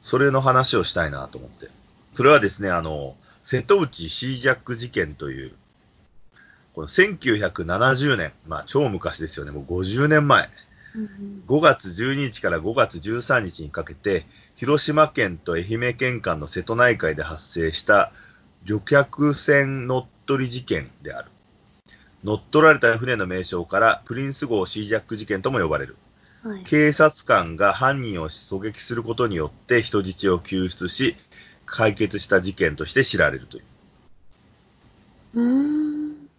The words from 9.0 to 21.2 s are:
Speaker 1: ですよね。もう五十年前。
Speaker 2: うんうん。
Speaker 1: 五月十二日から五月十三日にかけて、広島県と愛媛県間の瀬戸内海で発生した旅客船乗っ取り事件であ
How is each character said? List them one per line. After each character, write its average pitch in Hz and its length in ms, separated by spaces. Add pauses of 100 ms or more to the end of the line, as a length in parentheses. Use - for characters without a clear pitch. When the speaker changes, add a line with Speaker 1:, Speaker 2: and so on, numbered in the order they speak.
Speaker 1:
で 80 80
す - 140
よ 71 40
ね。 71 60
も 73 120
う - 40
五 87 160
十 110 240
年 151 220
前。 113 200 (460)
Speaker 2:
う 226 40
ん 220 40
う - 40
ん。 202 400
Speaker 1:
五 139 140
月 131 320
十 120 220
二 139 120
日 110 140
か 98 100
ら 85 100
五 95 120
月 117 280
十 110 200
三 123 220
日 85 220
に 73 60
か 82 120
け 78 120
て、 92 300 (300)
広 143 300
島 151 240
県 98 280
と 85 180
愛 87 200
媛 120 220
県 123 240
間 82 180
の 73 80
瀬 92 160
戸 113 140
内 120 200
海 80 200
で 78 80
発 78 240
生 80 240
し - 100
た - 300 (520)
旅 104 140
客 143 560
船 135 540
乗 131 100
っ 127 80 (200)
取 131 180
り 123 60
事 123 120
件 76 300 (100)
で 69 100
あ 64 100